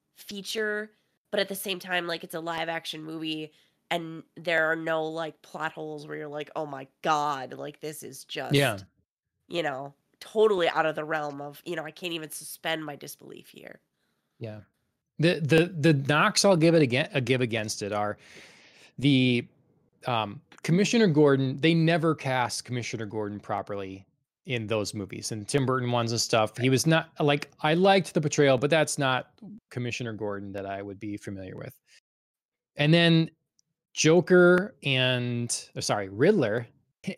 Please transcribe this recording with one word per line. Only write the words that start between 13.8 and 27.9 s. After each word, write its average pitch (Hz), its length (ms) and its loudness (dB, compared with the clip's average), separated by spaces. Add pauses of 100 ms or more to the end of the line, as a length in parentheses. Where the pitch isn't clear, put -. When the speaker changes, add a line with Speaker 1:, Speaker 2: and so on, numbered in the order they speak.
Speaker 2:
Yeah. 107 220 -12 (580)
The, 160 220 2
the, 165 380 4
the 151 160 6
knocks 147 500 2
I'll 196 120 6
give 165 180 6
it 165 80 6
again, 131 320 0
uh, 139 60 2
give 123 220 2
against 110 400 -4
it 101 100 -4
are 104 260 -2 (800)
the, 127 480 4 (600)
um, 110 360 -4 (200)
Commissioner 202 460 4
Gordon, 139 520 4
they 165 140 4
never 165 400 4
cast 127 500 -4
Commissioner 117 420 -6
Gordon 104 340 -8
properly 98 640 -8 (400)
in 120 220 -4
those 107 260 -2
movies - 380 -8
and 107 160 -8
Tim 135 180 2
Burton 123 260 0
ones 117 200 0
and 113 80 -2
stuff. 107 380 0
He 127 120 2
was 131 160 2
not, 160 240 2 (100)
like, 147 300 0 (120)
I 156 120 2
liked 190 400 4